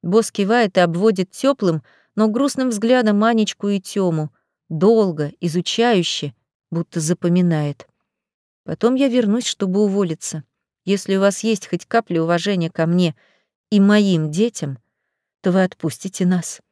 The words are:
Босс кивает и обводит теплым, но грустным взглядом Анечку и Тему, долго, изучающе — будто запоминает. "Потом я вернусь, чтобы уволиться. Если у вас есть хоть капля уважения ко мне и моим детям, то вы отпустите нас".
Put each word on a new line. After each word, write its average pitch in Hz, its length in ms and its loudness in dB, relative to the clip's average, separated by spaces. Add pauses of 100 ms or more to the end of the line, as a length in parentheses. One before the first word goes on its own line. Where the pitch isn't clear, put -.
Босс 208 280 0
кивает 208 460 0
и 185 40 4
обводит 180 500 0
теплым, 202 520 -2 (320)
но 220 140 2
грустным 262 400 -2
взглядом 220 560 2
Анечку 220 440 0
и 202 120 -2
Тему, 165 500 -2 (380)
долго, 170 720 2
изучающе — 175 960 -2 (360)
будто 165 300 -4
запоминает. 165 840 0 (800)
"Потом 226 300 -2
я 269 140 2
вернусь, 233 380 0
чтобы 196 360 -2
уволиться. 190 640 -4 (400)
Если 196 320 -2
у 190 40 0
вас 196 220 2
есть 220 260 -2
хоть - 180 -6
капля - 360 0
уважения 170 480 -2
ко 165 160 -2
мне 175 280 2 (560)
и 208 100 4
моим 196 500 2
детям, 156 480 -4 (600)
то 180 120 0
вы 190 120 2
отпустите 185 600 -4
нас". 180 340 -2 (120)